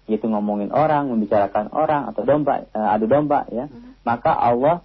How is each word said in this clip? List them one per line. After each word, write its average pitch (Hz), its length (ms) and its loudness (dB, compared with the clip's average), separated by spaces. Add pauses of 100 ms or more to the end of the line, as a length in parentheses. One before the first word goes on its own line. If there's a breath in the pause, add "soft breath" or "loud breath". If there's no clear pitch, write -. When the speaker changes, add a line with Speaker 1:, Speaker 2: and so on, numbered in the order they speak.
Speaker 1:
yaitu 110 220 -4
ngomongin 104 480 -2
orang, 147 320 2
membicarakan 107 640 0
orang, 147 400 -2
atau 110 160 -6
domba, 139 400 0
eh, 107 240 -4
adu 110 160 0
domba 143 400 2
ya, 127 240 -8
Speaker 2:
Mhm. - 320 -20
Speaker 1:
"maka 117 320 0
Allah 135 500 2